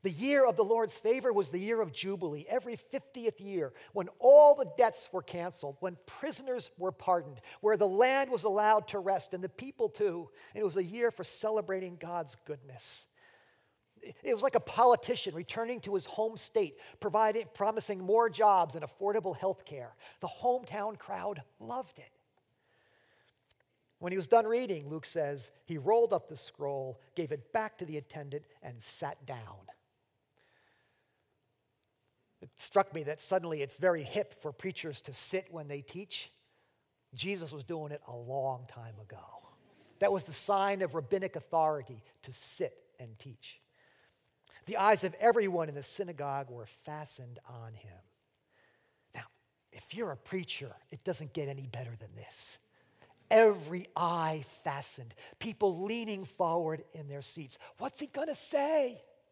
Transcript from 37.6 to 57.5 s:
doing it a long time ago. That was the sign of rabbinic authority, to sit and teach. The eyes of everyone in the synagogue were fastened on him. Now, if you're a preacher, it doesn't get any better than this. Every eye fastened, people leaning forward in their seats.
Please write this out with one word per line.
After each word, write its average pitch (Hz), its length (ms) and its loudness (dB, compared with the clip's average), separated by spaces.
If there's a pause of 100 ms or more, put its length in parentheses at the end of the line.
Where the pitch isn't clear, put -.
doing 151 300 -8
it 147 120 -12
a 120 80 -12
long 127 540 -6
time 113 320 -16
ago. - 480 -20 (520)
That 196 120 4
was 190 140 -2
the 156 80 -8
sign 196 480 0
of 151 120 -2
rabbinic 180 440 -2
authority, 147 680 0 (200)
to 131 100 -14
sit - 440 -6 (220)
and 113 180 -16
teach. - 440 -20 (1040)
The 214 120 -6
eyes 202 260 6
of 180 120 -2
everyone 196 520 4
in 143 80 -8
the 139 80 -8
synagogue 143 680 -6
were 120 160 -12
fastened 139 800 -14
on 117 280 -14
him. 101 260 -20 (1120)
Now, - 120 -14 (480)
if - 200 -20
you're 202 180 -4
a 131 60 -8
preacher, 160 560 -8 (160)
it - 140 -16
doesn't 156 300 -6
get 143 160 -6
any 135 180 -10
better 120 300 -10
than 104 180 -18
this. - 420 -12 (720)
Every 196 640 6
eye 160 520 0 (180)
fastened, 139 520 -8 (240)
people 190 440 0
leaning 214 400 -4
forward 165 720 -2
in 147 160 -14
their 143 120 -10
seats. 135 360 -14 (200)